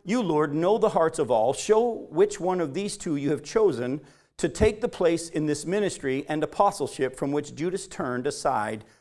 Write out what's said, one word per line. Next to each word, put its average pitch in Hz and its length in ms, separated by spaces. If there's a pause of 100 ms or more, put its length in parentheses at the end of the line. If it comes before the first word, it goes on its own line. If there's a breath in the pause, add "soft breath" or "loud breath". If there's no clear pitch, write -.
you, 233 180
Lord, 151 320
know 180 240
the 202 120
hearts 160 280
of 123 140
all. 117 200
Show 220 580
which 190 280
one 180 220
of 143 140
these 196 220
two 160 200
you 139 140
have 139 120
chosen 147 600 (340 soft breath)
to 175 120
take 220 340
the 247 60
place 170 400
in 151 180
this 147 200
ministry 160 640
and 156 160
apostleship 147 720
from 143 160
which 143 240
Judas 175 320
turned 127 400
aside 113 560 (160 soft breath)